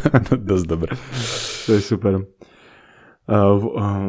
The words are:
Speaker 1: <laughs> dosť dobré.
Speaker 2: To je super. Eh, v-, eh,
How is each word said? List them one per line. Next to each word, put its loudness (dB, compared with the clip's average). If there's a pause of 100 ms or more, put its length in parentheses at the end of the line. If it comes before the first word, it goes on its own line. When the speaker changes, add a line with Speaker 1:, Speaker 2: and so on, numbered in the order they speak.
(240)
Speaker 1:
<laughs> -2
dosť 2
dobré. -4 (680)
Speaker 2:
To 0
je 4
super. 0 (1000)
Eh, -2
v-, 4
eh, -4 (260)